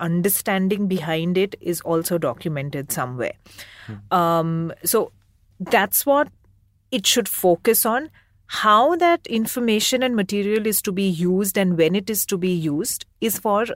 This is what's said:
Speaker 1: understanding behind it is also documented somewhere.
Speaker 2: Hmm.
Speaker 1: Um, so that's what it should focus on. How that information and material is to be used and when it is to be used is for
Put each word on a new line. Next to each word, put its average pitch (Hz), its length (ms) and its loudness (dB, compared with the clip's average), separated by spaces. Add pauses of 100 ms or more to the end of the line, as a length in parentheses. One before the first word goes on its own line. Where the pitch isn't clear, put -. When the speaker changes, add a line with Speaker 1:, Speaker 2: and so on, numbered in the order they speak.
Speaker 1:
understanding 190 840 0
behind 170 500 -2
it 202 240 0
is 170 200 -4
also 165 360 -2
documented 143 760 -6
somewhere. 127 420 -6 (520)
Speaker 2:
Hmm. 107 320 -4
Speaker 1:
Um, 165 560 0 (100)
so - 280 0 (480)
that's 196 460 0
what 285 220 4 (640)
it 208 160 -2
should 226 220 0
focus 190 560 2
on. 247 240 -2 (380)
How 226 480 4
that 339 320 2
information 226 760 0
and 254 120 0
material 208 520 0
is 208 140 0
to 208 100 -4
be 196 160 0
used 185 500 0
and 185 200 2
when 160 180 4
it 202 140 -4
is 214 180 -4
to 196 100 -2
be 185 140 0
used 160 540 -2 (160)
is 220 180 -2
for 214 260 0 (100)